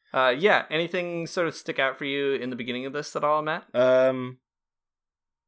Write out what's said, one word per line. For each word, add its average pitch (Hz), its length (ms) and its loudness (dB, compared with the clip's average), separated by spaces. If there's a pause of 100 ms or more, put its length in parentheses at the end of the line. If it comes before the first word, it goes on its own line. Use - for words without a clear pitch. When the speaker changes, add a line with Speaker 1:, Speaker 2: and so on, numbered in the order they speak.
(120)
Speaker 1:
Uh, 131 240 4
yeah, 165 360 4
anything 170 560 -2
sort 170 200 -2
of 151 60 -4
stick - 240 -8
out 135 180 0
for - 80 -10
you 139 300 -2
in 123 160 -4
the 127 60 -8
beginning 123 320 -8
of 135 60 -12
this 147 220 -8
at 147 80 -6
all, 151 200 2
Matt? 160 200 -4 (120)
Speaker 2:
Um, 127 640 4 (1080)